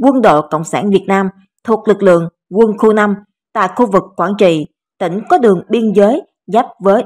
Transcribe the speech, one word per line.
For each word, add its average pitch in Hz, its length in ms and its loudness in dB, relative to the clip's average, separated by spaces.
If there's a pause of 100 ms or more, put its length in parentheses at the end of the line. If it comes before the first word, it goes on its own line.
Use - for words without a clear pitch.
Quân 262 200 2
đội 160 200 4 (100)
Cộng 156 120 -4
sản 165 260 -4
Việt 196 180 0
Nam 196 220 -2 (340)
thuộc 220 240 -4
lực 202 160 0
lượng 170 260 2 (200)
Quân 208 280 0
khu 220 160 2
năm 208 220 0 (380)
tại 202 220 -2
khu 233 160 -2
vực 190 120 2 (120)
Quảng 190 220 -4
Trị, 165 280 2 (340)
tỉnh 185 300 -6
có 359 80 4
đường 208 320 2
biên 220 260 -2
giới 214 260 2 (260)
giáp 226 180 -2 (180)
với 196 220 2